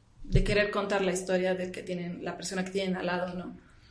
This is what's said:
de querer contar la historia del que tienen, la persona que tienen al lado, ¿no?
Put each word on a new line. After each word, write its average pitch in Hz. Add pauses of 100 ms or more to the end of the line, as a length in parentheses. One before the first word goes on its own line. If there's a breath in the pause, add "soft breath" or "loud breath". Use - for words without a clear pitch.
(240)
de 185
querer 208
contar 196
la 185
historia 185
del 180
que 170
tienen, 175
la 175
persona 185
que 185
tienen 190
al -
lado, 175
¿no? 180 (340 loud breath)